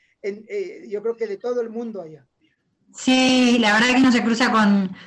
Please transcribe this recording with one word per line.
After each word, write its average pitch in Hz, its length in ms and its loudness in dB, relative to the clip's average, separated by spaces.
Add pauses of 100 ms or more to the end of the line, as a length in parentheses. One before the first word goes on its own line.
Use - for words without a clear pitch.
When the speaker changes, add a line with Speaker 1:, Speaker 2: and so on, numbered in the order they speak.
(220)
Speaker 1:
en, 208 260 -10
eh, 190 400 -10
yo 202 140 -8
creo 226 160 -6
que 226 100 -6
de 196 100 -8
todo 247 240 -6
el 226 80 -6
mundo 220 320 -10
allá. 156 260 -20 (680)
Speaker 2:
Sí, 254 680 2
la 214 140 2
verdad 240 200 2
que 254 80 4
uno 262 100 6
se 233 100 2
cruza 233 300 0
con, 202 420 2 (140)